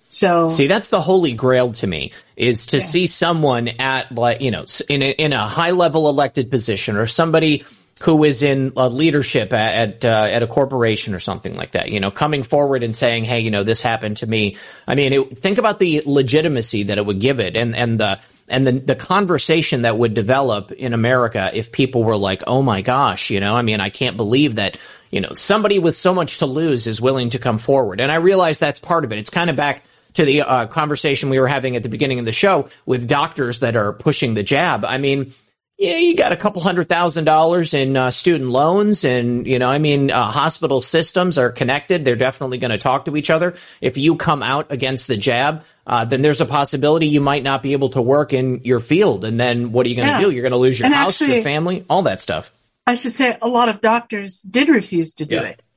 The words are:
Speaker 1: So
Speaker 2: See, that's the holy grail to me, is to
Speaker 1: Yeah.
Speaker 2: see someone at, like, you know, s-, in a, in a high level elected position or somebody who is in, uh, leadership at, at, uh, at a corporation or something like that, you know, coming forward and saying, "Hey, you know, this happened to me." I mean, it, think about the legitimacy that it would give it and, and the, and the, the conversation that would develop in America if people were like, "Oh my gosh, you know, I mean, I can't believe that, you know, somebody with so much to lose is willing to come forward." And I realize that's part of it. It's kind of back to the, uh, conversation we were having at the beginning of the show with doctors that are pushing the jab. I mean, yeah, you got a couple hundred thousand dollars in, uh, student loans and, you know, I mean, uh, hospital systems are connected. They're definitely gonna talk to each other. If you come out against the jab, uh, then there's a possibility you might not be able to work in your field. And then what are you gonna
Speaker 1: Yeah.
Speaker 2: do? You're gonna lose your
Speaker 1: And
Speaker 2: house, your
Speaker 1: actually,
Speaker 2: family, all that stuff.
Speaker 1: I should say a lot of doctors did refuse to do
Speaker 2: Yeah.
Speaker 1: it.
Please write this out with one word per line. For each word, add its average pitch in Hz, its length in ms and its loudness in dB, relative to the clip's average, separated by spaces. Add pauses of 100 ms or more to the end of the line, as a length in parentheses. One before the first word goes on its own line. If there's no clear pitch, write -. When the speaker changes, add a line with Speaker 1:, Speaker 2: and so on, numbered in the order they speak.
Speaker 1:
So 170 400 2
Speaker 2:
See, 151 200 2
that's 202 240 0
the 190 100 2
holy 170 320 2
grail 123 400 2
to - 140 -6
me, 76 240 -6 (260)
is 117 300 0
to 151 100 0
Speaker 1:
Yeah. 127 60 0
Speaker 2:
see 175 240 0
someone 151 600 0 (100)
at, 131 340 -4
like, 117 280 0
you 131 100 -2
know, 92 120 -6
s-, - 180 -6
in 143 200 -2
a, 135 80 0
in 151 240 -2
a 110 140 -2
high 165 240 -2
level 160 360 2
elected 139 440 0
position 110 440 -2
or 110 120 0
somebody 160 580 2 (380)
who 156 200 4
is 135 180 2
in, 135 360 2
uh, 127 100 4
leadership 135 640 0
at, 110 520 0
at, - 20 0
uh, 110 260 2
at 117 100 0
a 113 60 0
corporation 117 640 0
or 90 60 -8
something 87 380 -8
like 87 140 -10
that, - 200 -4
you 104 80 -4
know, 98 100 -2
coming 147 340 -2
forward 139 380 0
and 113 140 -4
saying, 117 300 0
"Hey, 120 160 -2
you 113 100 -2
know, 101 120 0
this 113 180 0
happened 110 360 -2
to - 80 -8
me." 107 300 -2 (320)
I 127 80 0
mean, 139 160 2
it, 135 260 0
think 196 200 -2
about 214 220 0
the 160 260 2
legitimacy 135 800 0
that 101 140 -2
it 104 80 0
would 101 140 -2
give 123 220 2
it 95 160 -4
and, 113 180 -2
and 117 240 0
the, 101 180 0 (300)
and 131 180 0
the, 127 60 4
the 131 240 0
conversation 165 840 0
that 117 160 0
would 113 160 2
develop 117 580 0
in 123 220 -6
America 113 600 0
if 113 200 -6
people 127 320 0
were 110 100 2
like, 98 320 -2
"Oh 131 140 2
my 107 200 0
gosh, 123 500 0
you 98 100 -2
know, 104 120 0
I 120 100 2
mean, 107 180 0
I 98 80 -2
can't 113 260 -4
believe 117 400 0
that, 98 220 -4 (340)
you - 80 -2
know, 80 140 -6
somebody 202 440 0
with 170 200 0
so 185 160 2
much 175 240 -2
to 160 80 -2
lose 135 420 -2
is 110 140 -4
willing 127 300 0
to 123 60 -2
come 113 200 -2
forward." 110 420 0
And 139 140 0
I - 20 0
realize 175 440 4
that's 143 200 -2
part 165 240 0
of 113 80 -6
it. 107 80 -4
It's 107 100 -10
kind 170 200 -2
of 139 80 -2
back 143 260 -2 (300)
to 170 100 2
the, 143 200 2
uh, 120 240 0
conversation 143 640 -2
we 131 120 2
were 131 80 2
having 131 260 -2
at 110 80 -4
the 120 60 -8
beginning 123 300 -2
of 120 60 -6
the 110 60 -2
show 175 380 2 (160)
with 120 240 -2
doctors 143 500 -2
that 117 160 0
are 104 160 0
pushing 131 440 -2
the 104 80 -2
jab. 127 420 0
I 127 140 -4
mean, 139 340 -2 (480)
yeah, 339 140 0
you 339 180 4
got - 200 0
a - 20 0
couple 202 260 -2
hundred 175 280 0
thousand 170 340 0
dollars 160 500 4
in, 135 220 0
uh, 127 160 2
student 135 380 0
loans 180 560 2
and, 123 420 0
you 127 120 2
know, 123 100 2
I 139 80 2
mean, 143 340 2
uh, 120 180 2
hospital 147 520 0
systems 165 560 0
are 123 140 2
connected. 143 520 -2
They're 123 140 2
definitely 127 400 -2
gonna 117 200 -2
talk 135 280 -2
to 143 100 -4
each 147 140 -2
other. 170 240 0 (260)
If 127 180 -4
you 156 200 2
come 147 260 -2
out 139 300 -4
against 131 340 -4
the 123 80 -2
jab, 131 480 0 (240)
uh, 117 160 0
then 131 180 0
there's 147 200 2
a - 40 0
possibility 147 640 2
you 147 140 2
might 143 220 0
not 139 200 -2
be 135 80 -2
able 139 200 2
to 135 100 0
work 139 320 2
in 127 320 0
your 120 160 2
field. 147 420 2
And 113 160 -2
then 120 320 0
what 123 140 2
are 123 40 0
you 120 60 -4
gonna 123 140 0
Speaker 1:
Yeah. 285 100 0
Speaker 2:
do? 190 120 2
You're 123 120 -4
gonna 127 140 0
lose 127 220 4
your 247 80 0
Speaker 1:
And 277 80 4
Speaker 2:
house, 185 260 0
your 285 80 2
Speaker 1:
actually, 233 140 2
Speaker 2:
family, 165 460 -2
all 170 120 2
that 104 180 -2
stuff. - 320 -6 (340)
Speaker 1:
I 240 100 0
should 269 180 -6
say 247 280 0
a 226 60 -2
lot 240 220 2
of 202 100 -4
doctors 220 640 -2
did 247 260 0
refuse 190 460 2
to 156 120 -10
do - 100 -4
Speaker 2:
Yeah. 131 80 -2
Speaker 1:
it. 95 180 -12 (160)